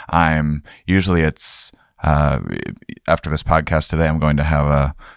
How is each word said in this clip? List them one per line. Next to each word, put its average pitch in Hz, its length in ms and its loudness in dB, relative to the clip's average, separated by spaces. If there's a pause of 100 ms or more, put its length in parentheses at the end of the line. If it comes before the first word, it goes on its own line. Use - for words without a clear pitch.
I'm, 78 560 0 (220)
usually 90 380 2
it's, - 480 -4 (320)
uh, 73 360 2 (680)
after - 240 0
this 76 100 -2
podcast 80 480 0
today, 80 180 2
I'm 78 120 0
going 76 180 2
to 73 60 0
have 73 240 2
a 71 260 2 (240)